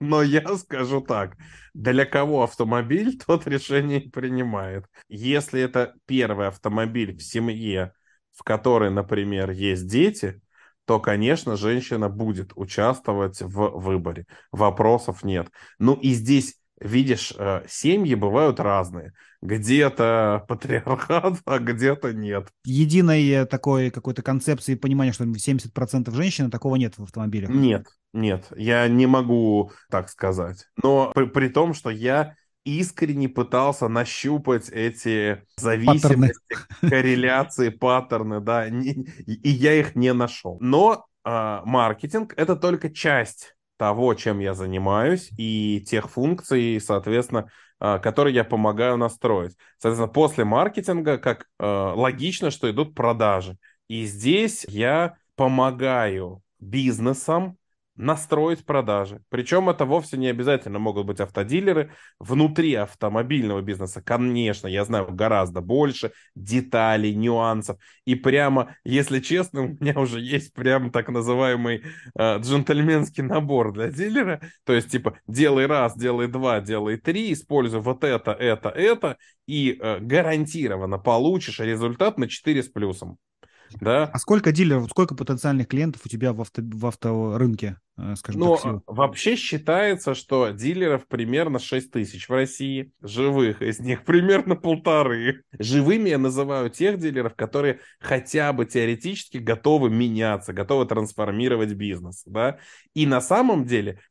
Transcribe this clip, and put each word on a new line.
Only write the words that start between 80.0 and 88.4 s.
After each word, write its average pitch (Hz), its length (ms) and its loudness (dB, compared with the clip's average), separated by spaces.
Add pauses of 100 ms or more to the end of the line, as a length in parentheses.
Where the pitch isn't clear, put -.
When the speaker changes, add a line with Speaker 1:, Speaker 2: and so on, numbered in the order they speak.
Speaker 1:
получишь 123 600 0
результат 117 580 -2
на 120 100 -2
четыре 143 360 -2
с - 60 -14
плюсом. 95 500 -6 (640)
Да? 123 220 2 (100)
Speaker 2:
А 131 60 -4
сколько 208 320 4
дилеров, 147 380 2
сколько 170 260 0
потенциальных 131 520 -2
клиентов 147 380 -2
у 117 40 -14
тебя 120 240 -2
в 110 80 -6
авто, 113 220 -8
в 110 220 -8
авторынке, 110 920 -2 (200)
э, 101 180 -8
скажем 104 260 -6